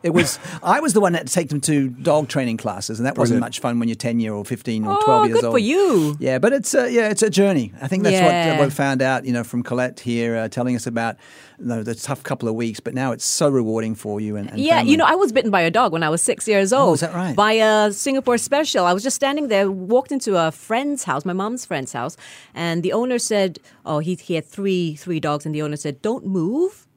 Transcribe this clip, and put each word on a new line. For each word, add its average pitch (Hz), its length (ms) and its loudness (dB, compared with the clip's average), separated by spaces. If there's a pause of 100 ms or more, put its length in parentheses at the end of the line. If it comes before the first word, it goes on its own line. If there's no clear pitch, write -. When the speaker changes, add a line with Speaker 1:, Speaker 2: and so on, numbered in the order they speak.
Speaker 1:
it 170 60 0
was, 165 280 2 (140)
Speaker 2:
<laughs> - 120 -14
Speaker 1:
I 214 180 2
was 302 100 0
the 208 80 4
one 180 140 4
that 160 60 0
had 135 80 -8
to - 60 -6
take 175 140 0
them 147 140 -4
to 143 260 2
dog 139 400 0
training 123 300 -2
classes, 107 420 -6
and 120 60 -2
that 139 120 -2
wasn't 120 220 2
Speaker 2:
Brilliant. - 60 0
Speaker 1:
much - 160 -10
fun 120 180 -2
when 117 80 -2
you're 113 80 -2
ten 117 240 -2
year 110 140 -2
or 104 100 -6
fifteen 110 420 -4
or 392 120 -2
Speaker 3:
Oh, 427 80 0
Speaker 1:
twelve 427 220 4
years 453 120 -2
Speaker 3:
good - 60 0
Speaker 1:
old. - 80 0
Speaker 3:
for 254 60 4
you. 220 600 2
Speaker 1:
Yeah, 131 200 0
but 220 120 4
it's 269 240 -2
a, 247 160 2
yeah, 233 180 2
it's 214 140 2
a 214 60 4
journey. 165 420 2 (100)
I 131 60 -6
think 190 160 0
that's 190 180 4
what, 175 120 6
Speaker 3:
Yeah. 165 260 2
Speaker 1:
what 139 60 6
we 131 60 -2
found 135 300 0
out, 131 240 2
you 127 60 -2
know, 120 140 -2
from 120 180 -4
Colette 127 380 -4
here, 117 340 -2
uh, 113 140 -2
telling 123 260 -2
us 117 100 -6
about, 117 300 -4 (420)
you - 100 -10
know, 117 160 -4
the 113 120 -6
tough - 280 -8
couple 120 260 -4
of 110 60 -2
weeks. 113 260 -6
But - 140 -10
now 127 180 -2
it's 110 120 -8
so - 240 0
rewarding 113 460 0
for 104 240 -8
you 107 160 -6
and, 101 140 -8
and - 100 -8
Speaker 3:
Yeah, 320 200 2
Speaker 1:
family. 247 120 2
Speaker 3:
you 311 60 6
know, 320 80 4
I 311 100 4
was 359 160 2
bitten 220 200 2
by 185 100 4
a 165 100 2
dog 208 220 2
when 165 100 -2
I 151 60 0
was 160 120 0
six - 280 -2
years 196 240 4
Speaker 1:
Oh, 269 140 4
Speaker 3:
old. 160 80 6
Speaker 1:
is 135 40 -2
that 165 140 -4
right? 175 200 -4
Speaker 3:
By 214 200 4
a 214 400 4
Singapore 262 440 0
special. 277 480 0
I 175 60 4
was 196 120 0
just 269 120 -2
standing 285 320 -2
there, 196 240 2
walked 202 400 0
into 247 240 -2
a 160 160 2
friend's 269 540 -4
house, 143 200 -2
my 208 80 -4
mom's 214 320 -6
friend's 135 280 -6
house, 131 240 -6 (380)
and 170 280 -2
the 185 80 -2
owner 240 280 0
said, 196 400 -2 (260)
"Oh, 151 140 -2
he, 170 160 -2
he - 180 -8
had 160 120 -4
three, 180 500 -2
three 160 240 -6
dogs," 147 260 -4
and 156 80 -6
the 151 80 -4
owner 147 160 -4
said, 147 240 -8
"Don't 226 240 -4
move. 202 720 -2